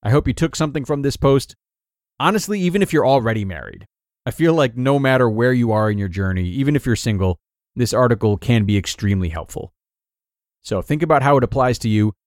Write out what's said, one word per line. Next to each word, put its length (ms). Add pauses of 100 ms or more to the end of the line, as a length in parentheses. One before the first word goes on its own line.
I 60
hope 180
you 60
took 240
something 260
from 200
this 120
post. 400 (640)
Honestly, 400
even 220
if 100
you're 160
already 380
married, 420 (380)
I 60
feel 220
like 220
no 240
matter 300
where 240
you 180
are 180
in 80
your 120
journey, 400
even 260
if 100
you're 120
single, 420 (380)
this 160
article 420
can 300
be 120
extremely 520
helpful. 420 (920)
So 180
think 200
about 220
how 140
it 80
applies 340
to 100
you. 240 (140)